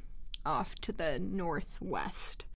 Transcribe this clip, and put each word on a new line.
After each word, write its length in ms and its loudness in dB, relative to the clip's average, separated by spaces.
off 320 2
to 160 0
the 260 2
northwest 1300 0